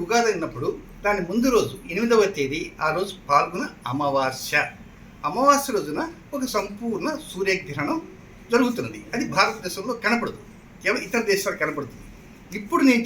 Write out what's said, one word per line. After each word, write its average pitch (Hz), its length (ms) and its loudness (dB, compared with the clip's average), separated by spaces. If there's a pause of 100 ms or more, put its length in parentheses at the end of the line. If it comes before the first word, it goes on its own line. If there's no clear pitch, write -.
ఉగాది 233 280 4
అయినప్పుడు 160 380 -2 (360)
దాని 202 240 2
ముందు 233 260 2
రోజు - 200 4 (180)
ఎనిమిదవ 226 340 4 (100)
తేదీ, 147 240 -2 (240)
ఆ 156 120 4
రోజు 196 160 -2 (160)
పాల్గొన 165 360 2 (260)
అమావాస్య. 139 680 0 (680)
అమావాస్య 269 480 4
రోజున 151 240 -4 (360)
ఒక 262 80 -2 (100)
సంపూర్ణ 208 540 -2 (220)
సూర్యగ్రహణం 185 680 -2 (540)
జరుగుతున్నది. 233 480 2 (140)
అది 262 100 -2 (120)
భారతదేశంలో 208 580 0 (100)
కనపడదు, 220 360 0 (420)
కేవలం 220 260 0
ఇతర 233 140 0 (100)
దేశాలు 185 300 0
కనపడుతుంది. 147 440 -6 (520)
ఇప్పుడు 294 320 2
నేను 233 160 4